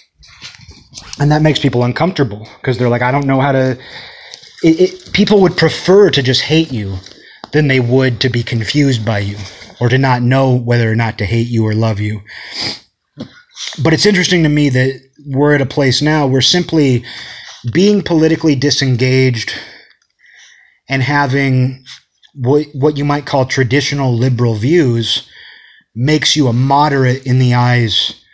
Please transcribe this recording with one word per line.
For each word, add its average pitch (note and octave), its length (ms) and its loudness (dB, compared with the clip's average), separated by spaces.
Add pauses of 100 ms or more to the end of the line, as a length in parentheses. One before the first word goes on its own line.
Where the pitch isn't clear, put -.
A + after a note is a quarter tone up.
(1200)
And D3 120 2
that D3+ 100 2
makes D3+ 180 2
people B2 240 0
uncomfortable A#2+ 640 -2 (140)
'cause B2 160 -2
they're A#2+ 120 0
like, A#2+ 120 0
"I B2 100 0
don't C#3 140 -2
know C3+ 160 0
how C#3 100 0
to," C3 200 0 (920)
it, D#3+ 160 4
it, - 340 -2
people G3+ 280 2
would F3+ 160 2
prefer F3+ 540 4
to C#3+ 100 0
just B2+ 200 0
hate D#3+ 300 0
you G2+ 260 -6 (560)
than D3+ 140 2
they C3 120 2
would B2+ 420 0
to C3 80 0
be A#2+ 140 -4
confused B2 600 -2
by G#2 160 -2
you G2+ 180 -6 (420)
or B2 100 2
to B2+ 80 2
not C3 240 2
know C3 320 2
whether A#2+ 380 0
or A2 40 0
not A2+ 220 -2
to G#2 80 -4
hate A#2 220 -2
you A#2 180 0
or G#2+ 80 -2
love A2 260 0
you. G#2 220 -6 (1600)
But D#3 120 2
it's D#3 120 0
interesting F3+ 380 2
to D3+ 60 4
me D3 200 2
that C3 320 0 (240)
we're C#3+ 300 2
at C#3 60 2
a C3 40 -2
place C3+ 360 0
now D3+ 260 0
where C3 140 0
simply C#3 640 0 (720)
being G3+ 280 4
politically D#3+ 540 2
disengaged C3 1000 0 (1400)
and C3+ 120 -2
having C3 840 0 (500)
what, C#3+ 400 0
what D3 240 0
you C#3+ 80 -2
might C#3+ 200 -2
call C3+ 200 -2
traditional C3 680 -2
liberal A#2 420 0
views A#2+ 720 0 (680)
makes D3 400 0
you D3 120 2
a A#2 60 0
moderate C3+ 720 2
in B2+ 140 2
the B2 160 2
eyes B2 580 0 (200)